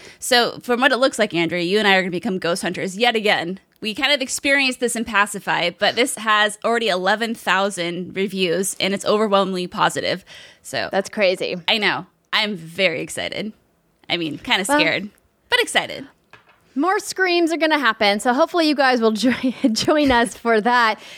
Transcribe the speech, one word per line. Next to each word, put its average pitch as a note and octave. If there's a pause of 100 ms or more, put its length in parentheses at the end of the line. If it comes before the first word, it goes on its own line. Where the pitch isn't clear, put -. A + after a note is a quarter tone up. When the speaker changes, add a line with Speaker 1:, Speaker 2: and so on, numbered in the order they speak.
(200)
Speaker 1:
So A#3+
from A#3+
what C4
it A#3
looks C4+
like, A3
Andrea, E3+
you F#3+
and G#3
I G3
are F#3
gonna F3+
become F#3
ghost E3+
hunters F3+
yet A#3
again. F#3+ (240)
We G#3+
kind C4+
of C#4+
experienced C4+
this A#3
in A3+
Pacify, F#3+
but G3
this B3
has G#3+
already A3+
eleven G3+
thousand F#3
reviews, F#3+
and G3
it's G3
overwhelmingly G3
positive. E3+ (380)
So G#2
Speaker 2:
That's G3
crazy. F3+ (100)
Speaker 1:
I A3
know. F3+ (260)
I'm G#3
very E3
excited. D#3+ (520)
I F3
mean, D#3
kinda G3
Speaker 2:
Well, C#4+
Speaker 1:
scared, E3 (400)
but B4
excited. - (680)
Speaker 2:
more F4+
screams F4
are -
gonna D#4
happen, G#3+
so B3
hopefully D#4+
you D4+
guys C4
will A3+
<laughs> -
jo-, A3 (400)
join D4
us A#3+
for A3+
that. A3+ (180)